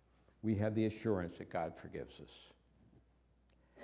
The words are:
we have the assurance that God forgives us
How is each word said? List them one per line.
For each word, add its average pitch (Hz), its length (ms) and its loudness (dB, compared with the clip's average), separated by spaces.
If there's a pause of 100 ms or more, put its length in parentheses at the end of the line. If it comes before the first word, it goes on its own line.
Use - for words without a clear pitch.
(420)
we 107 140 4
have 110 180 4
the 110 120 6
assurance 98 520 2
that - 120 -10
God 82 260 -2
forgives 73 440 -10
us - 320 -18 (1300)